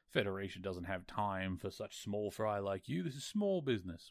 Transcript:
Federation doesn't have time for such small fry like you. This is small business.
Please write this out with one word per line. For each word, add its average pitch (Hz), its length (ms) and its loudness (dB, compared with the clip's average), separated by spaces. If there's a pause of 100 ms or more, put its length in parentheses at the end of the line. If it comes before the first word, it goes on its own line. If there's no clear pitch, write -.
Federation 98 560 0
doesn't 90 220 -2
have 92 200 -2
time 95 520 0
for 98 120 -2
such - 320 -8
small 104 300 0
fry 107 260 2
like 98 320 0
you. 165 140 0
This 147 120 -2
is 139 80 -8
small 196 380 2
business. 92 500 -2